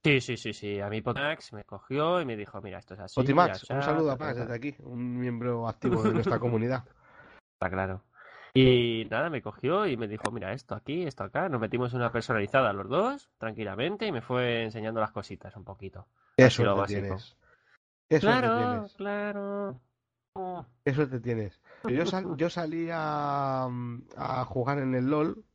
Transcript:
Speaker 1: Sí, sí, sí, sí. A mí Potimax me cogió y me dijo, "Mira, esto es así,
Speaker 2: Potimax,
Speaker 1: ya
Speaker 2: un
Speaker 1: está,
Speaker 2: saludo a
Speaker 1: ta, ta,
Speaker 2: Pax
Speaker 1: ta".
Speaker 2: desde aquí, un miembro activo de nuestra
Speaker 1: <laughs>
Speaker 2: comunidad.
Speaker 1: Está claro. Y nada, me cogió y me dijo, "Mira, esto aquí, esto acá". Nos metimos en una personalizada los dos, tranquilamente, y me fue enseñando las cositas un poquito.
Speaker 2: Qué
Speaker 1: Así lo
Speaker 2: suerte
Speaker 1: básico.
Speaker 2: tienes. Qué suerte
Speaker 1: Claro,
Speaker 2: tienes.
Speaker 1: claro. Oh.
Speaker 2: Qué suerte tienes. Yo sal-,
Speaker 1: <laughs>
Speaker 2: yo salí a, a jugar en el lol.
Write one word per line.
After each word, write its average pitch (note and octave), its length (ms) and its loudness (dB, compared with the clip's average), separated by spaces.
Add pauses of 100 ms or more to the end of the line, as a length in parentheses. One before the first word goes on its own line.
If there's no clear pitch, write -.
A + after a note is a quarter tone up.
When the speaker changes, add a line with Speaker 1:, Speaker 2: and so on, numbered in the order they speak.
Speaker 1:
Sí, C#3 200 6
sí, A#2+ 160 -4
sí, G#2+ 160 -6
sí. G2+ 260 -4
A G2+ 80 -4
mí A2 140 -2
Potimax C#3 500 -2
me G#2 120 -14
cogió D3+ 580 0
y - 20 -2
me A#2 120 -4
dijo, G2+ 260 -10
"Mira, F#2+ 160 -10
esto - 160 -16
es G2 60 -16
así, G2 200 -4
Speaker 2:
Potimax, C3+ 480 4
Speaker 1:
ya C3+ 60 -4
Speaker 2:
un C#3 60 0
Speaker 1:
está, C#3+ 120 0
Speaker 2:
saludo D3+ 200 2
a B2+ 40 -2
Speaker 1:
ta, - 20 -12
ta, D#3 60 -6
Speaker 2:
Pax C3 140 -4
Speaker 1:
ta". A#2+ 60 -4
Speaker 2:
desde A#2+ 120 -4
aquí, C#3 260 -8
un B2 360 -6
miembro A#2+ 500 -2
activo A2+ 360 0
de G#2+ 100 2
nuestra A#2 260 2
Speaker 1:
<laughs> - 0 -
Speaker 2:
comunidad. A#2+ 440 0 (720)
Speaker 1:
Está F#2 160 -4
claro. F#2+ 340 -4 (500)
Y A#2+ 560 6
nada, C3+ 180 0
me C3 140 -4
cogió E3 440 -2
y C3+ 100 0
me A2 120 -4
dijo, G#2+ 220 -2
"Mira, G2+ 220 -6
esto - 240 -8
aquí, E3 260 -6
esto C3+ 220 -6
acá". D#3+ 240 -2
Nos B2+ 120 0
metimos A#2+ 320 0
en B2+ 60 -2
una A#2+ 140 0
personalizada A2+ 600 2
los G2 160 -6
dos, A3+ 500 -2
tranquilamente, A2+ 680 -4
y F#3+ 60 -2
me A#2 100 -4
fue B2 400 0
enseñando A2 380 -4
las G#2+ 100 0
cositas G2 460 -12
un G2+ 80 -16
poquito. G2 420 -14 (300)
Speaker 2:
Qué C3 80 12
Speaker 1:
Así A#2+ 180 8
lo G2+ 140 6
Speaker 2:
suerte F#2+ 40 4
Speaker 1:
básico. G2+ 200 0
Speaker 2:
tienes. G2 360 -6 (720)
Qué D#3 120 6
suerte A#3 200 4
Speaker 1:
Claro, A#3+ 280 2
Speaker 2:
tienes. A3 260 -4
Speaker 1:
claro. G3+ 840 -4 (540)
Oh. F3+ 300 -8 (200)
Speaker 2:
Qué C#3 100 0
suerte C3 260 0
tienes. A2+ 400 -4 (240)
Yo C3 220 0
sal-, F#3 300 -2
Speaker 1:
<laughs> - 0 -
Speaker 2:
yo D#3+ 120 0
salí E3 440 -4
a, C#3+ 720 -2 (520)
a C3 280 -4
jugar C3+ 340 0
en C3 160 0
el B2+ 160 2
lol. E3 340 0 (100)